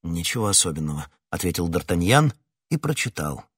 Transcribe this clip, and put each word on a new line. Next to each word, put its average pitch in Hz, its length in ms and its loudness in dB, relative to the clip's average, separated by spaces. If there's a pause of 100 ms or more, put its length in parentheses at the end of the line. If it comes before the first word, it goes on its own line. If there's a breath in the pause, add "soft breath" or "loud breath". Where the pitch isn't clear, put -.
«Ничего 85 440 -2
особенного», 76 600 0 (220)
ответил 85 400 -2
Д'Артаньян 90 640 4 (360)
и 160 80 0
прочитал. 82 680 -4 (120)